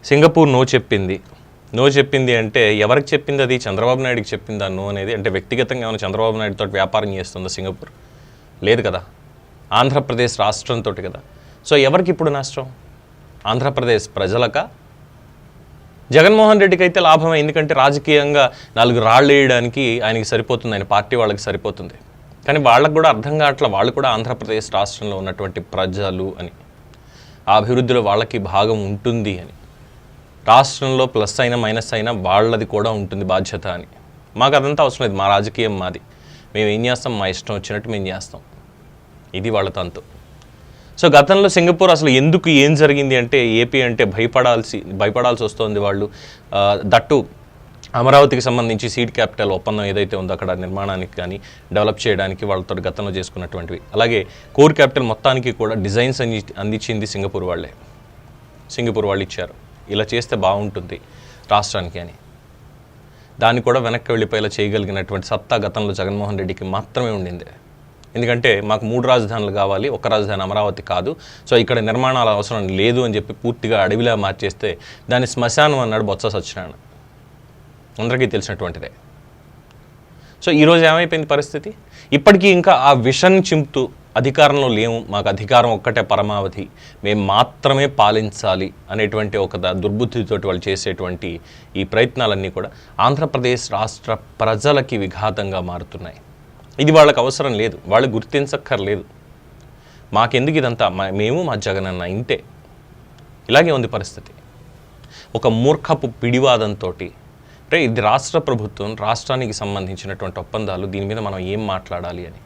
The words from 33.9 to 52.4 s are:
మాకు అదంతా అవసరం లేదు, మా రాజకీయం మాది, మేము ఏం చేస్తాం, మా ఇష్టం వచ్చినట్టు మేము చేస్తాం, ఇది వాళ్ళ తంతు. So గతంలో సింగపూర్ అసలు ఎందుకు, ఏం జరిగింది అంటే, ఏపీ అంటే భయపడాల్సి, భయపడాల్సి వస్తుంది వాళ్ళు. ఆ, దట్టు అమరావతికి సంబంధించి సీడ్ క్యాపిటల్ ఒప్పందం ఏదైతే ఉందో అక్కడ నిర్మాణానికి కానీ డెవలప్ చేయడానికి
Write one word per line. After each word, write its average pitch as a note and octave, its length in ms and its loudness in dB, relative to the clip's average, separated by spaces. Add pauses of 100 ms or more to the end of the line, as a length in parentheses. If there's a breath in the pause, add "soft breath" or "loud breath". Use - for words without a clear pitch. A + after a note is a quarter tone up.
మాకు C#3 200 4
అదంతా D3 260 0
అవసరం B2 200 -4
లేదు, G2 140 -2
మా G2 140 2
రాజకీయం G#2+ 480 -2
మాది, F2+ 200 -10 (520 loud breath)
మేము G#2+ 200 0
ఏం A2+ 140 -2
చేస్తాం, B2 320 -4
మా F#2+ 60 -2 (100)
ఇష్టం - 240 -8
వచ్చినట్టు G#2 340 -8
మేము G2 200 -6
చేస్తాం, - 280 -16 (960)
ఇది A2 180 -4
వాళ్ళ G2 220 -2
తంతు. F2 240 -10 (960 soft breath)
So F3 60 2 (100)
గతంలో F#3+ 380 6
సింగపూర్ F3 400 4
అసలు D3+ 160 2 (100)
ఎందుకు, D#3+ 280 2 (160)
ఏం D3+ 180 6
జరిగింది C#3+ 400 4
అంటే, A#2+ 180 2 (220)
ఏపీ A#2+ 260 0
అంటే A#2 160 2 (100)
భయపడాల్సి, A#2 640 0 (220)
భయపడాల్సి A#2 460 0
వస్తుంది G#2+ 400 -4
వాళ్ళు. G2+ 200 -2 (520 loud breath)
ఆ, - 20 0 (340)
దట్టు B2+ 240 2 (840)
అమరావతికి C3 460 6
సంబంధించి A#2 480 -2
సీడ్ A#2+ 240 -2
క్యాపిటల్ G#2+ 400 -2
ఒప్పందం G#2 340 -4
ఏదైతే G2+ 300 -2
ఉందో F#2 140 -6
అక్కడ F#2 160 -6 (120)
నిర్మాణానికి F#2+ 560 -8
కానీ F#2 200 -10 (360 loud breath)
డెవలప్ G#2 300 0
చేయడానికి G2 460 -2